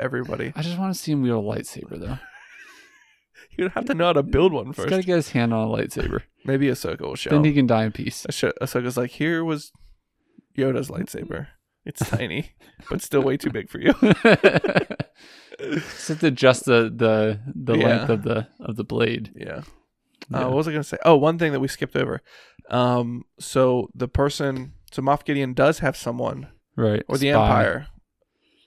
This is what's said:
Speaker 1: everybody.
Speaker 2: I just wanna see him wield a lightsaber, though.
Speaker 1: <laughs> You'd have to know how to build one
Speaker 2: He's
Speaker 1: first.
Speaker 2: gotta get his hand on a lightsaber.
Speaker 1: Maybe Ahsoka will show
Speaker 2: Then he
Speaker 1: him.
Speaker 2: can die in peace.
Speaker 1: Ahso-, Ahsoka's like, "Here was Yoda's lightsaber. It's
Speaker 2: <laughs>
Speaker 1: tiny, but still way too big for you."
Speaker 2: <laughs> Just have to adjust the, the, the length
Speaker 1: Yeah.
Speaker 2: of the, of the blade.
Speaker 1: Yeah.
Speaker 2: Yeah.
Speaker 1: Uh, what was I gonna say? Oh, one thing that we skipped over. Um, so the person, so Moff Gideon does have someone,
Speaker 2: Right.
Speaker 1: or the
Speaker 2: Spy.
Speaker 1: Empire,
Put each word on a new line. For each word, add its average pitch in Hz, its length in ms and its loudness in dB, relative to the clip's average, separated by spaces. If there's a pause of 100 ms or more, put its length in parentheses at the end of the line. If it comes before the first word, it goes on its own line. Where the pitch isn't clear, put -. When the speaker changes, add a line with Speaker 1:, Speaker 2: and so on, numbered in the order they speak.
Speaker 1:
everybody. - 560 -6
Speaker 2:
I 156 60 -6
just 175 160 -6
wanna 190 160 -4
see 156 180 -6
him 143 100 0
wield 117 220 0
a 104 40 -4 (120)
lightsaber, - 400 -14
though. 120 220 -8
Speaker 1:
<laughs> - 1300 -20
You'd 185 160 -2
have - 140 -4
to 180 80 -2
know 170 120 2
how 175 80 2
to 143 80 4
build 156 300 4
one 117 140 -4
Speaker 2:
He's 135 100 -12
Speaker 1:
first. 95 120 -4
Speaker 2:
gotta 190 140 0
get 180 140 2
his 156 140 0
hand 117 240 2
on 110 140 0
a - 20 -4
lightsaber. - 520 -4 (220)
Speaker 1:
Maybe 135 240 0
Ahsoka 87 320 -4
will - 160 -8
show - 140 -8
Speaker 2:
Then 151 140 4
he 151 60 6
Speaker 1:
him. 143 60 0
Speaker 2:
can 135 100 6
die 113 180 4
in 107 80 -2
peace. - 360 -8
Speaker 1:
Ahso-, - 240 -2 (100)
Ahsoka's 123 340 -4
like, 123 160 -2
"Here 165 320 -2
was 151 280 -6 (840)
Yoda's 135 320 0
lightsaber. - 600 -10 (360)
It's - 160 -12
Speaker 2:
<laughs> - 100 -2
Speaker 1:
tiny, 110 420 -6 (380)
but - 120 -4
still 139 200 0
way 135 140 0
too - 140 -4
big - 180 -8
for - 120 -12
you." - 120 4
Speaker 2:
<laughs> - 100 2 (1600)
Just - 500 -8
have 156 120 -4
to 175 60 2
adjust 127 400 4
the, 117 280 4
the, 110 460 2 (140)
the 120 200 -2
length 113 340 2
Speaker 1:
Yeah. 120 60 2
Speaker 2:
of 101 80 -4
the, 110 240 -2 (140)
of 107 160 -8
the - 80 -4
blade. 117 500 -2
Speaker 1:
Yeah. - 280 -12 (680)
Speaker 2:
Yeah. 131 120 -4
Speaker 1:
Uh, 127 80 -2
what 131 80 0
was 156 120 0
I 156 40 -4
gonna 151 120 -4
say? - 200 -8
Oh, 165 120 10
one 156 220 4
thing 160 140 0
that 135 80 -2
we 135 80 -2
skipped - 280 -6
over. 131 240 -2 (480)
Um, 123 560 0 (140)
so 127 560 2
the 123 140 -6
person, 139 680 -2 (180)
so - 80 -6
Moff 143 240 0
Gideon 139 300 -2
does 147 240 4
have 139 180 -2
someone, 123 520 -6 (280)
Speaker 2:
Right. 110 320 2
Speaker 1:
or - 80 -2
the 139 140 2
Speaker 2:
Spy. 113 160 4
Speaker 1:
Empire, 120 400 2 (800)